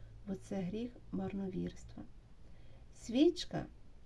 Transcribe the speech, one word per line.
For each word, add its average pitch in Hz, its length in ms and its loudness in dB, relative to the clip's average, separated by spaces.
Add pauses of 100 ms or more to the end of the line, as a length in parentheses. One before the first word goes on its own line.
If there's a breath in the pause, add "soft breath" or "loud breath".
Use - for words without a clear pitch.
(260 loud breath)
бо 196 80 -2
це 196 220 -4
гріх 202 340 0 (220)
марновірства. 190 920 -2 (920 loud breath)
Свічка - 720 6 (400)